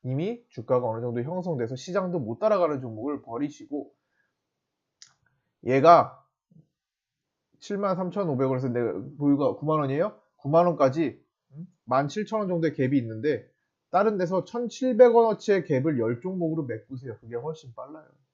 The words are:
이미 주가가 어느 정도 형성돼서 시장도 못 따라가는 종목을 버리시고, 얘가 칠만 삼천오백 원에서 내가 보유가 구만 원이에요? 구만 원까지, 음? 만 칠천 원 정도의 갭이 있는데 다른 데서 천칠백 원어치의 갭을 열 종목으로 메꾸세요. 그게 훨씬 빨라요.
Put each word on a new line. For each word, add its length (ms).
이미 460
주가가 380
어느 140
정도 200
형성돼서 540
시장도 440
못 200
따라가는 420
종목을 400
버리시고, 720
얘가 600
칠만 360
삼천오백 540
원에서 200
내가 240
보유가 380
구만 220
원이에요? 400
구만 280
원까지, 580
음? 160
만 240
칠천 320
원 80
정도의 260
갭이 220
있는데 520
다른 260
데서 280
천칠백 680
원어치의 520
갭을 340
열 220
종목으로 420
메꾸세요. 560
그게 160
훨씬 400
빨라요. 320